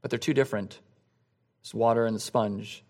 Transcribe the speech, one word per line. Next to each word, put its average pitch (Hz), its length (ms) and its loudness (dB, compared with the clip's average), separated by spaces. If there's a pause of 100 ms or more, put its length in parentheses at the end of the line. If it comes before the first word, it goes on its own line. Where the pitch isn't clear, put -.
but 135 100 -6
they're 113 80 -2
two - 140 0
different. 110 460 0 (800)
It's - 120 -18
water 117 320 4
and 113 100 0
the 104 40 -4
sponge. 104 720 -4